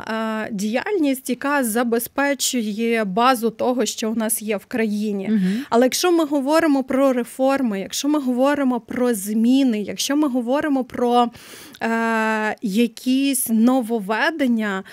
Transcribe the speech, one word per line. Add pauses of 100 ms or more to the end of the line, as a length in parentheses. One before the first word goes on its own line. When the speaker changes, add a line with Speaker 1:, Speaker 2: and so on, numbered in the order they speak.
(500)
Speaker 1:
е,
діяльність,
яка
забезпечує
базу
того,
що
у
нас
є
в
країні.
Speaker 2:
Мгм.
Speaker 1:
Але
якщо
ми
говоримо
про
реформи,
якщо
ми
говоримо
про
зміни,
якщо
ми
говоримо
про... (520)
е,
якісь
нововведення,